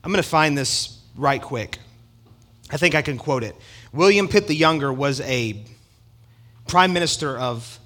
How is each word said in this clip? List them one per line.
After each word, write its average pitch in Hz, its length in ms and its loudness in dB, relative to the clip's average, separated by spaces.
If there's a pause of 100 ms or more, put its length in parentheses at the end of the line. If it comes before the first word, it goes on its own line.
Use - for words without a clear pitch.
I'm 190 40 0
gonna 190 100 2
find 156 340 2
this - 400 -4 (180)
right 139 240 0
quick. - 380 -8 (920)
I 147 60 -6
think 156 180 2
I 151 80 2
can 143 160 -6
quote 131 240 -4
it. 101 120 -10 (380)
William 196 340 4
Pitt 208 200 2
the 151 80 0
Younger 156 360 2
was 139 300 -2
a 117 420 -4 (1040)
prime 185 260 4
minister 156 440 -2
of 120 480 -6